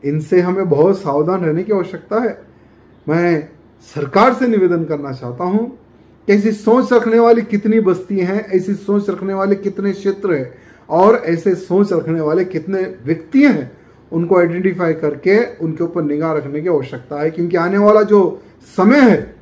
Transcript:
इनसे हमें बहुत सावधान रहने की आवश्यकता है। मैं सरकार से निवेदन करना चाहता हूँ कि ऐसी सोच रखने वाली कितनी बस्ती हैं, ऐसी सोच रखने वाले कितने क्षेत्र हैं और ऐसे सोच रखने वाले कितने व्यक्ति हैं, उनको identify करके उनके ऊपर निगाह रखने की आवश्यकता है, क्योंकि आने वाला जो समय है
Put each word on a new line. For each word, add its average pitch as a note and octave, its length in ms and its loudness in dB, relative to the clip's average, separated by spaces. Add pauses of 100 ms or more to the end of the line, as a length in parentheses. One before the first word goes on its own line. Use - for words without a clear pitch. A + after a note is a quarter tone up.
इनसे D3+ 360 0
हमें F#3 280 -2
बहुत E3 300 2
सावधान D#3 420 -2
रहने E3 220 -2
की G#3+ 100 -4
आवश्यकता F#3+ 480 -4
है। A#3 160 -4 (680)
मैं E3 420 0 (400)
सरकार G3 460 2
से B3+ 120 -2
निवेदन F#3 380 2
करना C#3+ 280 -6
चाहता B2+ 320 -10
हूँ G#3 220 0 (640)
कि G#3 40 4
ऐसी G#3 200 2
सोच A#3 400 2
रखने A#3 260 2
वाली A#3 240 4
कितनी G#3+ 380 0
बस्ती F#3 380 -2
हैं, F#3 240 -2
ऐसी F#3+ 320 -2
सोच G3+ 360 -2
रखने F#3+ 240 -6
वाले G3 220 0
कितने G3 360 -4
क्षेत्र G3 420 -4
हैं C3 180 -6 (380)
और F#3+ 260 4
ऐसे E3+ 400 -2
सोच G3 360 0
रखने E3 280 -2
वाले D#3+ 240 0
कितने F#3 380 -6 (220)
व्यक्ति D#3+ 380 0
हैं, F3 280 2 (420)
उनको E3+ 260 2
identify F3 560 0
करके F3+ 500 0 (120)
उनके D#3+ 280 -4
ऊपर E3+ 180 -4
निगाह D3+ 300 -2
रखने C#3+ 300 -6
की F3+ 60 -4
आवश्यकता C#3+ 520 -4
है, D#3 100 -2
क्योंकि E3+ 260 -4
आने F3+ 220 0
वाला G#3 260 6
जो G3+ 380 2 (340)
समय A3 240 4
है G#3 420 4